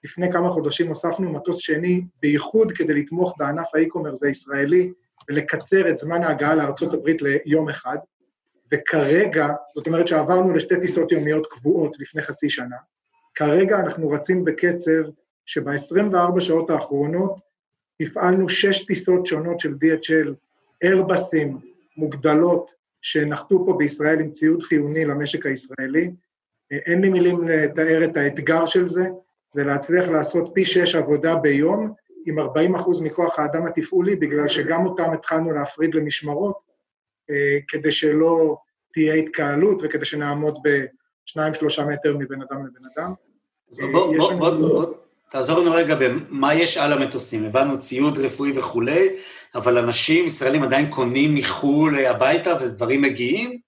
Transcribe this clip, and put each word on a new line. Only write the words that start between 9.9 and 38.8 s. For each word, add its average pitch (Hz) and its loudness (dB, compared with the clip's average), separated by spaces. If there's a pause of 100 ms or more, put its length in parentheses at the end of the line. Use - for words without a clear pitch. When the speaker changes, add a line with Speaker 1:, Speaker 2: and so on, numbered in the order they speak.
Speaker 1:
שעברנו 180 2
לשתי 175 0
טיסות 180 0
יומיות 151 0
קבועות 151 0
לפני 151 -10
חצי 147 -4
שנה, 123 -6 (640)
כרגע 185 4
אנחנו 160 -2
רצים 175 0
בקצב 165 0 (440)
שבעשרים 147 -2
וארבע 180 2
שעות 165 0
האחרונות 160 -2 (640)
הפעלנו 180 2
שש 190 0
טיסות 180 0
שונות 170 -4
של 143 -4
די 151 2
אייץ' 156 -2
אל, 151 2 (480)
איירבסים 170 0 (380)
מוגדלות, 156 2 (320)
שנחתו 151 0
פה 185 2
בישראל 151 0
עם 156 -4
ציוד 160 0
חיוני 151 0
למשק 143 -4
הישראלי. 135 -4 (640)
אה, 143 -6
אין 175 2
לי 196 4
מילים 175 2
לתאר 160 2
את 165 -2
האתגר 156 0
של 180 0
זה, 175 0 (460)
זה 143 -2
להצליח 160 0
לעשות 160 0
פי 190 4
שש 180 2
עבודה 151 0
ביום, 165 0 (340)
עם 156 -4
ארבעים 156 0
אחוז 180 0
מכוח 170 -2
האדם 156 -2
התפעולי, 180 0
בגלל 147 0
שגם 160 0
אותם 170 -2
התחלנו 160 -2
להפריד 151 -2
למשמרות, 151 -4 (720)
אה, 143 0 (100)
כדי 156 -2
שלא 156 2 (360)